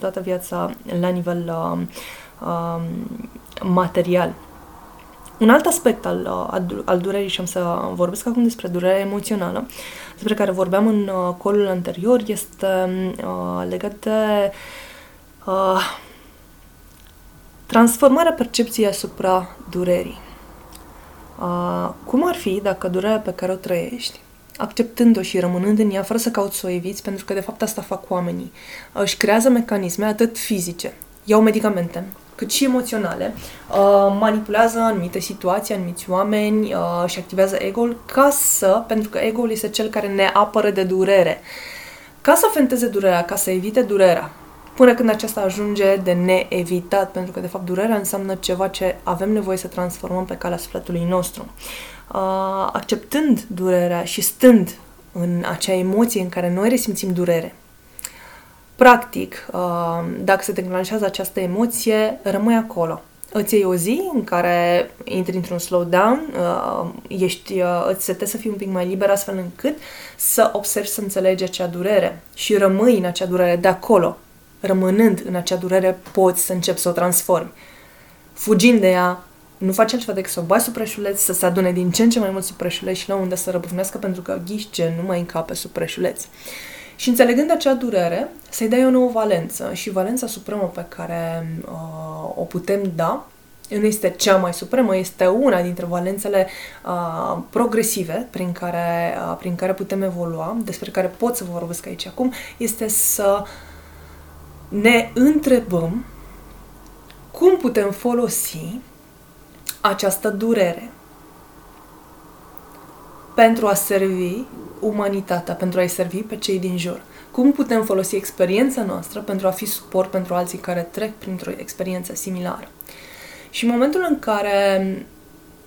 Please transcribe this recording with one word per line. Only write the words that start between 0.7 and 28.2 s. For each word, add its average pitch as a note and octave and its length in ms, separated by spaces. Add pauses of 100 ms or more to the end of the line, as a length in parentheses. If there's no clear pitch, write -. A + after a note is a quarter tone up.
la F3+ 80
nivel, F3 460 (200)
uh, - 60 (680)
um, E3+ 340 (800)
material. F3+ 720 (1080)
Un A3 100
alt D4+ 160
aspect B3+ 400
al, F3+ 140
uh, - 300
al F#3 180
du-, G3 180
al F#3 140
durerii, G3 280
și F#3 120
am F#3 60
să F3 480
vorbesc F3+ 340
acum A#3+ 160
despre A3+ 240
durerea F3+ 320
emoțională, G3+ 680 (460)
despre G#3+ 200
care G3+ 180
vorbeam F#3+ 360
în, G#3 200
uh, F3+ 360
call-ul G3+ 240
anterior, F3+ 580
este, F#3+ 640 (280)
uh, F3+ 520
legat G#3 300
de, G#3+ 520 (920)
uh, F#3+ 540 (1700)
transformarea C4+ 640
percepției A#3 560
asupra F#3 640 (200)
durerii. F3+ 500 (1200)
Uh, F3 500 (160)
cum D4 220
ar E4+ 80
fi G3 280
dacă F#3+ 240
durerea G3+ 320
pe F#3+ 140
care F#3 180
o F#3+ 40
trăiești, F#3 640 (380)
acceptând-o A3+ 640
și F#3 180
rămânând F3+ 400
în G#3+ 120
ea, F#3+ 120
fără A3 160
să A#3 120
cauți G3+ 260
să - 80
o F#3 40
eviți, F3+ 340
pentru G3 220
că, G3+ 80
de F#3+ 60
fapt, G#3 220
asta G#3+ 200
fac - 280
oamenii, F3+ 420 (400)